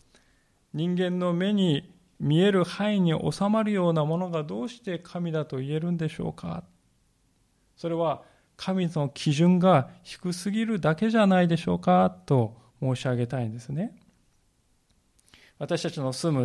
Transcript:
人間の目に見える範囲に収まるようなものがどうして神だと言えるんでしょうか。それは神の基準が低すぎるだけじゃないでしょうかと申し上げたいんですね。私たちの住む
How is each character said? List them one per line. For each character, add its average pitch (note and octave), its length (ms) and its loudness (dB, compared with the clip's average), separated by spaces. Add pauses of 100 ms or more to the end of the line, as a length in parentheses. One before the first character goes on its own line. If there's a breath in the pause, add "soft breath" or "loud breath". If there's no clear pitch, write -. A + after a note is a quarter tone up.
(720 soft breath)
人 F3 240 -2
間 F3+ 220 -2
の F3+ 140 -2
目 F#3 200 0
に F3+ 400 0 (280)
見 D3 180 2
え G3 140 4
る F#3+ 100 8
範 G3+ 360 0
囲 - 20 4
に D#3+ 320 2
収 G3 160 0
ま A3 160 2
る G#3 80 0
よ F3+ 180 2
う - 20 4
な D#3+ 120 2
も D#3 120 0
の F3+ 140 -4
が D#3+ 140 -2
ど F#3+ 180 -6
う B3 60 -6
し - 120 -20
て F3 200 -6
神 F3 320 -8
だ D#3 120 -2
と C#3 120 -10
言 C3+ 140 -6
え D#3 100 -2
る F3 100 -2
ん F3 60 -2
で D#3+ 120 -2
し - 120 -12
ょ E3+ 80 -4
う D#3 40 -8
か。 E3+ 300 -10 (1120)
そ - 140 -8
れ E3 80 -4
は D#3+ 260 -2 (340 soft breath)
神 F#3+ 300 -2
の D#3 220 -2
基 - 240 -2
準 F3 260 4
が E3+ 320 4 (140 loud breath)
低 - 280 -10
す F#3 200 -6
ぎ A3 120 -2
る A3 140 -2
だ D#3 160 0
け A3 160 -2
じ A3+ 80 2
ゃ G#3+ 80 6
な F#3 160 4
い F3 60 4
で E3 80 2
し E3 120 -4
ょ F3+ 60 2
う F3 60 -2
か F#3 360 2 (100)
と A#2+ 300 0 (240 soft breath)
申 C3 140 -2
し - 80 -8
上 B2+ 140 -2
げ A#2+ 100 -2
た B2+ 140 -4
い A#2 80 -4
ん G#2+ 40 -10
で A#2+ 60 -12
す A#2+ 120 -16
ね。 E3 260 -8 (1600 soft breath)
私 D#3+ 240 -4
た E3 80 -4
ち D#3+ 80 -10
の C3 140 -4
住 D#3+ 200 -2
む C#3 120 0